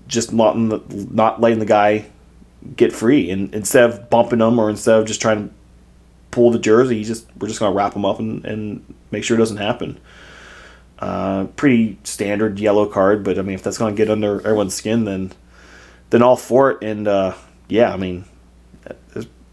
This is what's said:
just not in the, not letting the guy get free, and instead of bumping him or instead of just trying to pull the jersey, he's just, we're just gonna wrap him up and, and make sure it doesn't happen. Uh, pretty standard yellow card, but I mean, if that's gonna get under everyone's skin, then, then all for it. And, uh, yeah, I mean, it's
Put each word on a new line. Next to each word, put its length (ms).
just 240
not 240
in 140
the, 120
not 300
letting 180
the 60
guy 400
get 160
free, 360
and 240
instead 360
of 200
bumping 300
him 180
or 120
instead 300
of 60
just 160
trying 280
to 40
pull 180
the 100
jersey, 400
he's 100
just, 180
we're 120
just 100
gonna 160
wrap 180
him 120
up 140
and, 260
and 500
make 140
sure 100
it 40
doesn't 180
happen. 420
Uh, 460
pretty 480
standard 560
yellow 240
card, 400
but 120
I 40
mean, 140
if 80
that's 140
gonna 180
get 140
under 280
everyone's 360
skin, 300
then, 300
then 100
all 160
for 340
it. 100
And, 280
uh, 240
yeah, 240
I 60
mean, 260
it's 140